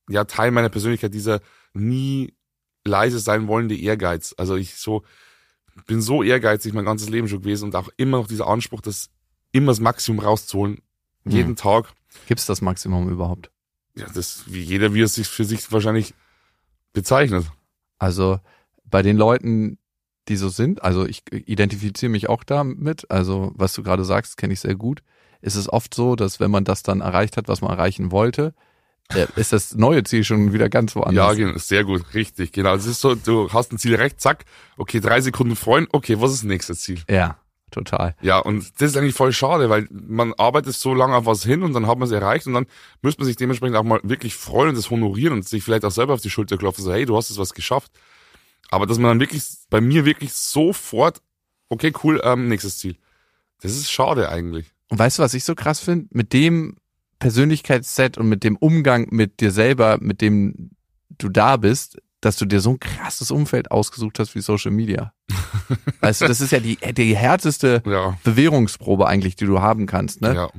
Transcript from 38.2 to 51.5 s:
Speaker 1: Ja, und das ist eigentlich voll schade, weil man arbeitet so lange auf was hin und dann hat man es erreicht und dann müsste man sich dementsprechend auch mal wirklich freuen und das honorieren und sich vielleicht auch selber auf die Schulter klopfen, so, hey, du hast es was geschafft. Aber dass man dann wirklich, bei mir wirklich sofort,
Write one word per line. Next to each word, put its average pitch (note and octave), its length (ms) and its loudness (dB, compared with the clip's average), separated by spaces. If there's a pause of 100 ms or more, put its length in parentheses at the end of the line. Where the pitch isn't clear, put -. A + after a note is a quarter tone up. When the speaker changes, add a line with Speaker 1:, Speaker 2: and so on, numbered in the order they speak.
Speaker 1:
Ja, F#2+ 160 4
und - 420 -4
das D3 120 2
ist C#3 60 -4
eigentlich C#3 180 0
voll C3 180 2
schade, C3+ 380 2
weil G#2+ 180 2
man A2+ 480 -4
arbeitet B2+ 380 0
so C3 180 -2
lange C3 220 4
auf A#2 100 2
was A2 180 2
hin C#3 200 2
und D#3+ 100 0
dann A2+ 140 0
hat A#2+ 100 2
man B2+ 100 -2
es A#2+ 60 -4
erreicht G#2 320 0
und C3+ 80 -4
dann B2 140 -2 (340)
müsste D3 200 -2
man C#3 40 0
sich A#2+ 100 0
dementsprechend B2 420 -2
auch A2 60 4
mal A2 200 2
wirklich A2+ 320 -4
freuen C#3 340 0
und C3+ 80 -2
das G#2+ 140 -8
honorieren A#2 420 0
und G2+ 140 -4
sich A2 160 -4
vielleicht A2 220 0
auch G2+ 60 0
selber B2+ 220 0
auf A#2 80 -2
die G2+ 80 -8
Schulter G2+ 280 -4
klopfen, G2 260 -4
so, F#2 100 -2
hey, A#2+ 120 0
du A2 120 2
hast A#2 140 -2
es G2+ 80 -8
was F#2+ 160 -6
geschafft. - 360 -4 (800)
Aber G2 140 0
dass A2+ 140 0
man A#2+ 100 4
dann A#2 100 4
wirklich, C#3 220 -2 (300)
bei A2 100 4
mir C#3 240 4
wirklich D3 280 0
sofort, D#3+ 880 0 (460)